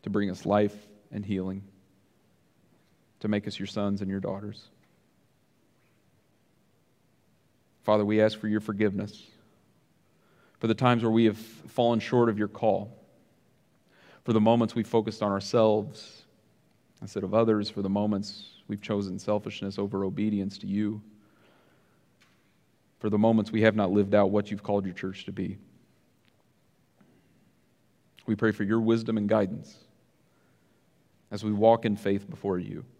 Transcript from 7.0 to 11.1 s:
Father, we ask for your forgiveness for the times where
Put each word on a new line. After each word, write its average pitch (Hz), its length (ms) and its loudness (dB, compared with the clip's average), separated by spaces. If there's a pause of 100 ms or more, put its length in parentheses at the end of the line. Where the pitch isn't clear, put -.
Father, 107 220 4
we 107 180 4
ask 110 160 2
for - 80 -6
your 107 140 0
forgiveness 101 680 -2 (1300)
for 113 80 0
the 110 60 4
times 120 280 4
where 113 80 2